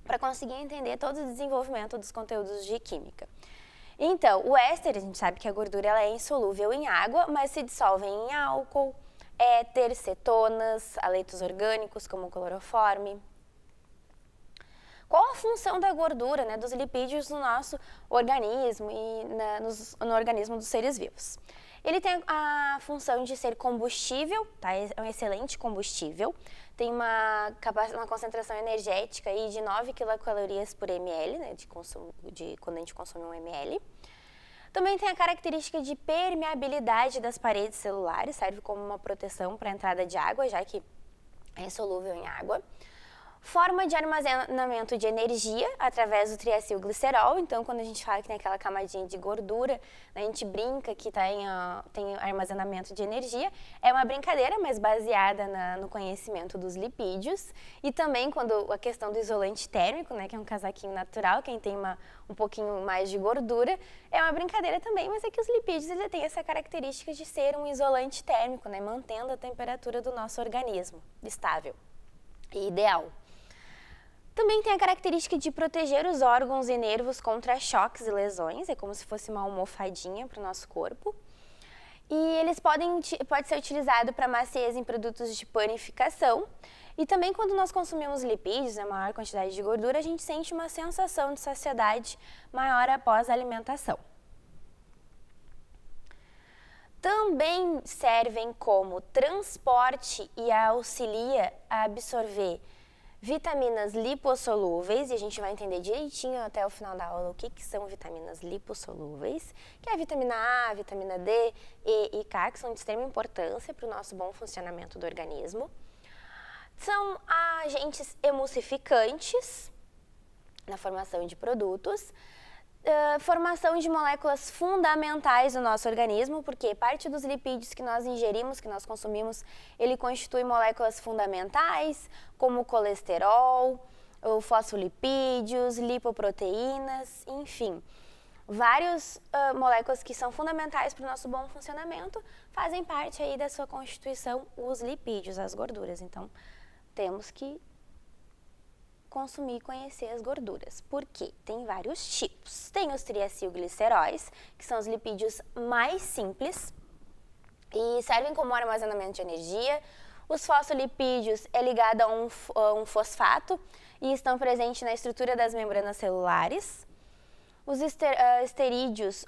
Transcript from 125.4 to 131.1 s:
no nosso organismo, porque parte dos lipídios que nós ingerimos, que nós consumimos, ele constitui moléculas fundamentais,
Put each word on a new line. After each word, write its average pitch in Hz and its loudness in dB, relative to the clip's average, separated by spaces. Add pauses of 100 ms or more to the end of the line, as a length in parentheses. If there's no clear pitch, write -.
no 254 0
nosso 226 2
organismo, 233 2
porque 233 -2
parte 269 0
dos 277 -4
lipídios 262 -4
que - -12
nós 233 -2
ingerimos, 240 0
que 220 -12
nós 196 -8
consumimos, 220 -6 (360)
ele 254 4
constitui 247 -2
moléculas 226 2
fundamentais, 226 0 (260)